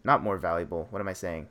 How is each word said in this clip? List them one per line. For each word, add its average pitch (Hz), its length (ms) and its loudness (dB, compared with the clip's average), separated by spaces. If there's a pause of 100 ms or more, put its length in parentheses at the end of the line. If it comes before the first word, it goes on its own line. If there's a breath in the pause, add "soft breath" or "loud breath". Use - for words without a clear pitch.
not 135 200 4
more 98 140 0
valuable, 85 540 0
what 101 100 -4
am 98 60 -2
I 95 60 -4
saying? 82 380 -4